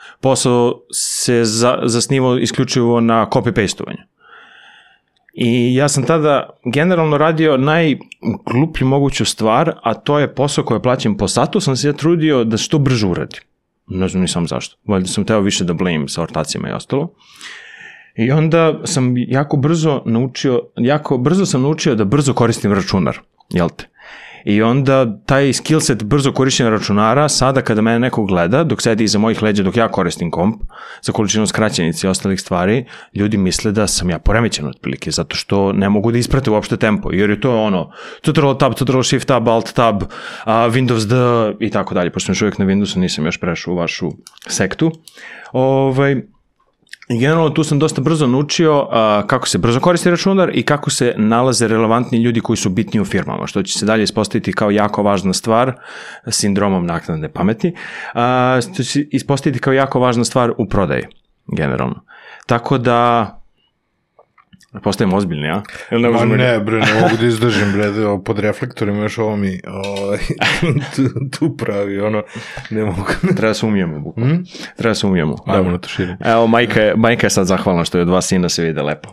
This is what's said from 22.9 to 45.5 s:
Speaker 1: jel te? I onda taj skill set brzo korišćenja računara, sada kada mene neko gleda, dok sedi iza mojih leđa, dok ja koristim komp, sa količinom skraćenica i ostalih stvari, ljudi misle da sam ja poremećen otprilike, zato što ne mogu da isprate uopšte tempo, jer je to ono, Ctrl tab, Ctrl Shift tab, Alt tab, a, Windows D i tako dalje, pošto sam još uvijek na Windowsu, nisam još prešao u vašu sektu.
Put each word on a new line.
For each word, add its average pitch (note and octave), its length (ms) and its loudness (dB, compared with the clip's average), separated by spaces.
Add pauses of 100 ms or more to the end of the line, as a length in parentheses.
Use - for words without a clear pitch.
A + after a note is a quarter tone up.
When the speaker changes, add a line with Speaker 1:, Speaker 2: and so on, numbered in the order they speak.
Speaker 1:
jel E2+ 200 0
te? - 140 -16 (600)
I G#2 180 2
onda B2+ 580 2
taj C#3 320 2
skill D#3 280 0
set A#2 240 0
brzo C3+ 280 0
korišćenja C3 380 2
računara, A2 580 2
sada C3 340 0
kada A2 200 0
mene A#2 160 2
neko A#2+ 260 -2
gleda, F#2+ 400 2
dok B2+ 180 -2
sedi A2+ 220 2
iza G2+ 140 0
mojih G#2+ 240 0
leđa, G#2 200 2
dok F#2+ 140 0
ja A2+ 120 2
koristim F2 420 -4
komp, G2 320 -2 (380)
sa - 120 -4
količinom G#2+ 340 0
skraćenica F#2+ 600 -2
i F#2+ 40 2
ostalih F#2+ 300 -2
stvari, G2 440 0 (300)
ljudi G#2 220 0
misle F#2+ 360 0
da G#2 140 2
sam F2 240 -2
ja D#2+ 80 -2
poremećen G2+ 480 0
otprilike, - 440 -8
zato - 260 -4
što G2 360 0
ne G2 160 0
mogu G#2+ 240 2
da A#2+ 60 2
isprate B2 320 0
uopšte G#2+ 260 0
tempo, G#2 360 -2
jer G2+ 180 2
je G#2 100 -2
to A#2+ 220 0
ono, F#2+ 280 -2 (300)
Ctrl C#3+ 340 2
tab, C3+ 200 2
Ctrl C3 280 0
Shift B2+ 240 0
tab, A#2 220 2
Alt A2+ 240 2
tab, A2+ 300 2 (420)
a, A2 80 0 (120)
Windows A#2+ 420 0
D A2+ 80 0 (460)
i G#2+ 100 -2
tako G2 240 -2
dalje, F2 180 0
pošto - 140 -6
sam G2 60 0
još F#2 100 -2
uvijek G2+ 160 0
na G2 80 2
Windowsu, G2 300 0
nisam F2 280 -2
još - 160 -4
prešao E2+ 340 -4
u - 20 -2
vašu E2 340 -4 (360)
sektu. D3+ 460 -2 (600)